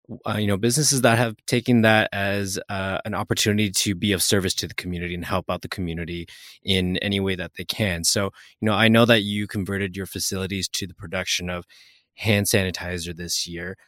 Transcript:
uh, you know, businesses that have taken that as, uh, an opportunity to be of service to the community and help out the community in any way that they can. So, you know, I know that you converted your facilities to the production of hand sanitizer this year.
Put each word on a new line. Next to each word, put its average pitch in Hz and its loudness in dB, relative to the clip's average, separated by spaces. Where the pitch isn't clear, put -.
uh, 107 -2
you 107 0
know, 101 2
businesses 131 2
that 117 6
have 117 2
taken 120 4
that 110 6
as, 98 -2
uh, 95 -4
an 107 -6
opportunity 104 2
to 101 0
be 101 0
of 90 0
service 95 2
to - -6
the - -18
community 87 -6
and 87 -8
help 95 -4
out 90 -4
the - -10
community 85 -6
in 92 0
any 101 -2
way 98 0
that 87 -8
they 92 -10
can. 87 -2
So, 101 0
you 107 -2
know, 107 2
I 110 6
know 113 6
that 113 6
you 104 -2
converted 98 -4
your 95 -6
facilities 95 -4
to - -6
the 87 -12
production 90 -6
of 90 -6
hand 104 2
sanitizer 87 -2
this 85 -6
year. 87 -10